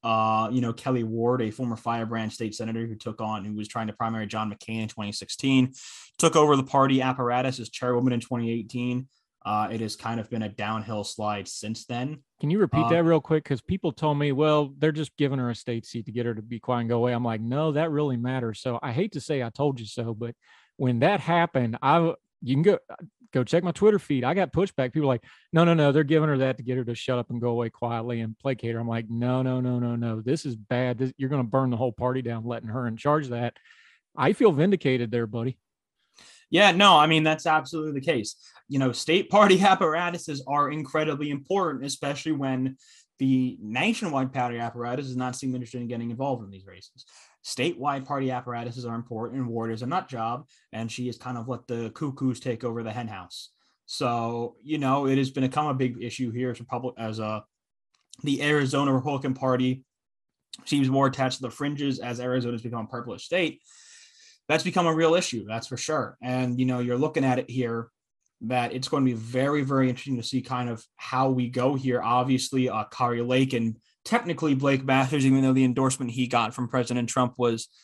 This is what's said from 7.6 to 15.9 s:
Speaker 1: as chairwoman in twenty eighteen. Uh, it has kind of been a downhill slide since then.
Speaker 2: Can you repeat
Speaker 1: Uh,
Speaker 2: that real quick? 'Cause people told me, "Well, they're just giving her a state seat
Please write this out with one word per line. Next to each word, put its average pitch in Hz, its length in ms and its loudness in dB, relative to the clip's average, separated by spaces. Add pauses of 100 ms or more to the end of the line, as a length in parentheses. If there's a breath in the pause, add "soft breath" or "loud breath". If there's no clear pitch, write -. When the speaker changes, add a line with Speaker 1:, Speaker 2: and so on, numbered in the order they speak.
Speaker 1:
as 110 80 -10
chairwoman 123 440 0
in 120 80 0
twenty 117 300 -4
eighteen. 123 580 -4 (380)
Uh, 107 240 0
it 110 120 -6
has 107 120 -6
kind 117 240 -6
of 107 120 -8
been 113 120 -4
a 107 60 -4
downhill 107 560 -6
slide 104 420 -6
since - 380 -10
then. 127 380 -6 (180)
Speaker 2:
Can 147 100 0
you 190 80 2
repeat 151 280 2
Speaker 1:
Uh, - 20 0
Speaker 2:
that 170 160 4
real 165 160 4
quick? 156 240 0
'Cause 135 160 -2
people 180 320 -2
told 151 240 0
me, 143 160 2
"Well, 147 460 4
they're 151 120 4
just 151 280 -6
giving 139 200 2
her 123 120 0
a 117 40 -4
state 117 300 -6
seat 117 220 -10